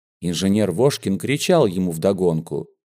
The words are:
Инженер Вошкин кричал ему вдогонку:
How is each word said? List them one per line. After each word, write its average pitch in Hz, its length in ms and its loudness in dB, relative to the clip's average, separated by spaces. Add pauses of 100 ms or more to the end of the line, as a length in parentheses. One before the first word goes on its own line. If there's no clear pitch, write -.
(220)
Инженер 92 480 0
Вошкин 98 480 0
кричал 147 480 2
ему 92 240 -2
вдогонку: 80 800 -2 (160)